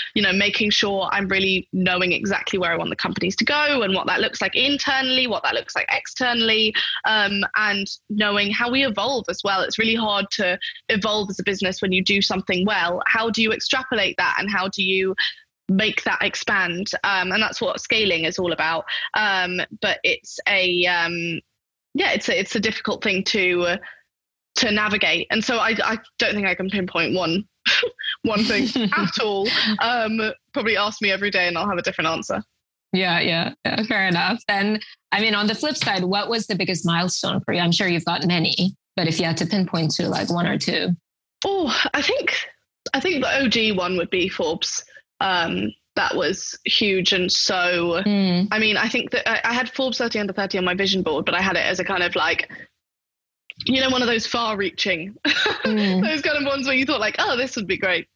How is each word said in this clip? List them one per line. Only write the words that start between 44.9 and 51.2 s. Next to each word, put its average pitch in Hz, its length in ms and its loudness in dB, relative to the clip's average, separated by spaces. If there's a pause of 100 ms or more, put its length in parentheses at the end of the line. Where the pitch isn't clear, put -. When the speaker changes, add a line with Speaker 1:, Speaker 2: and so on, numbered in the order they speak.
Speaker 1:
Um, 185 520 -2 (220)
that - 220 0
was 147 480 -2
huge. 196 480 2
And 185 180 2
so, 175 760 0
Speaker 2:
Mm. 196 460 2
Speaker 1:
I 214 80 2
mean, 214 180 2
I 226 120 2
think 247 240 -2
that - 160 0
I, 226 220 0
I - 20 0
had 247 180 -2
Forbes 262 280 -2
thirty 233 200 -2
under 208 140 -2
thirty 196 260 -2
on 180 60 0
my 180 100 2
vision 185 280 2
board, 156 240 0